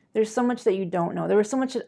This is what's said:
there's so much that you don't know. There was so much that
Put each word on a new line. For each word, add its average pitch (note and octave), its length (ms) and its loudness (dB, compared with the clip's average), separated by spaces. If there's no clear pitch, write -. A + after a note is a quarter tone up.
there's A3 220 0
so B3 80 0
much A#3+ 220 -2
that G3+ 100 4
you F#3+ 100 -2
don't F3 300 -2
know. E3+ 140 -4
There G3 80 4
was G#3 120 4
so C4 80 -2
much C4 180 -2
that A#3+ 140 -4